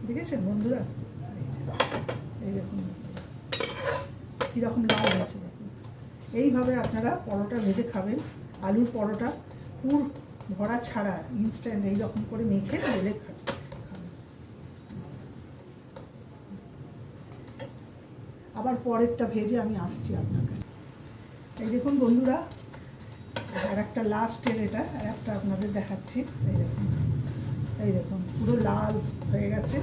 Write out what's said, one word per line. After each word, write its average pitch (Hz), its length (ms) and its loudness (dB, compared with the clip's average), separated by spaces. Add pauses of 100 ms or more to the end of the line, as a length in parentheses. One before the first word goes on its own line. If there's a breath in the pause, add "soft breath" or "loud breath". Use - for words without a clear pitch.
দেখেছেন 294 320 -2 (100)
বন্ধুরা? 214 320 4 (580)
এই - 140 -2
যে, - 60 -6 (840)
এই 196 120 -2
দেখুন 196 220 -4 (1700)
কীরকম 233 300 2
লাল 220 240 6 (100)
হয়েছে - 280 -2
দেখুন। - 220 -12 (760)
এইভাবে 247 420 6
আপনারা 226 280 2 (140)
পরোটা 208 400 0
ভেজে 196 180 4 (100)
খাবেন, 208 240 0 (440)
আলুর 214 320 6
পরোটা 214 380 0 (500)
পুর 277 180 6 (580)
ভরা 214 200 2 (120)
ছাড়া 196 340 0 (200)
ইনস্ট্যান্ট 220 480 0
এইরকম 214 380 2
করে 226 220 0
মেখে 196 260 4 (160)
বেলে 196 200 2 (100)
খা-, - 200 -12 (440)
খাবেন। 175 240 -10 (4000)
আবার 247 160 4 (100)
পরেরটা 233 480 4
ভেজে 214 260 4
আমি 214 160 2 (100)
আসছি - 360 0
আপনার - 280 2
কাছে। - 180 -4 (960)
এই 220 120 0
দেখুন 277 280 6
বন্ধুরা, 254 340 8 (1300)
আর 196 140 2
একটা 233 180 -2 (100)
লাস্টের 226 440 2 (100)
এটা, 226 140 0 (160)
আর 214 160 -4
একটা - 240 -4
আপনাদের 196 400 2
দেখাচ্ছি। 196 400 -2 (320)
এই - 120 4
দেখুন, - 260 2 (1000)
এই 202 120 6
দেখুন 185 220 0 (160)
পুরো 226 200 4 (120)
লাল 214 260 4 (380)
হয়ে 208 220 4
গেছে। 202 300 2